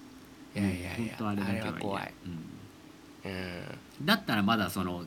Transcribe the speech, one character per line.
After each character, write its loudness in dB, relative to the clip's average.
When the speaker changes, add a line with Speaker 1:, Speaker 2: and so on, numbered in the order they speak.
Speaker 1:
い -8
や 4
い 6
や 2
い -4
や、 -4
Speaker 2:
う 2
ん、 0
本 -4
当 0
あ 2
れ 2
だ 2
け 2
は 2
嫌。 2
Speaker 1:
あ 0
れ 0
は -4
怖 0
い。 -6
Speaker 2:
う -6
ん。 -8
Speaker 1:
う -6
ん。 -6
Speaker 2:
だ 8
っ 0
た 2
ら 6
ま 8
だ 4
そ 0
の、 0